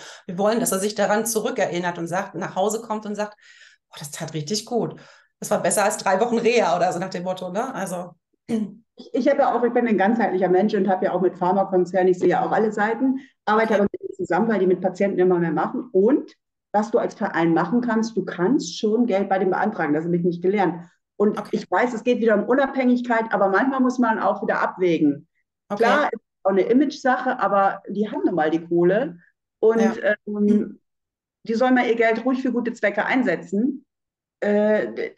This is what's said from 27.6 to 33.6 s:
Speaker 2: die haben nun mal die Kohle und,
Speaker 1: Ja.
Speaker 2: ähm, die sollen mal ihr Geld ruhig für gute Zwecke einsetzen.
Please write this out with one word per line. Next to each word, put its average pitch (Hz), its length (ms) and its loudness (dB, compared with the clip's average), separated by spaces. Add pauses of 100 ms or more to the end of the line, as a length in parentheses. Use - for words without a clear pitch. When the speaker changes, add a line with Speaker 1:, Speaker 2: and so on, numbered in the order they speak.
Speaker 2:
die 208 220 -4
haben 302 140 -6
nun 208 100 0
mal 156 160 0
die 165 120 0
Kohle 180 540 2 (420)
und, 220 200 4
Speaker 1:
Ja. 226 160 2 (320)
Speaker 2:
ähm, 208 520 0 (680)
die 226 80 -2
sollen 254 180 2
mal 247 140 2
ihr 226 80 2
Geld 226 300 2
ruhig 262 180 0
für 262 80 -2
gute 233 220 -4
Zwecke 202 340 -2
einsetzen. 202 800 -2 (560)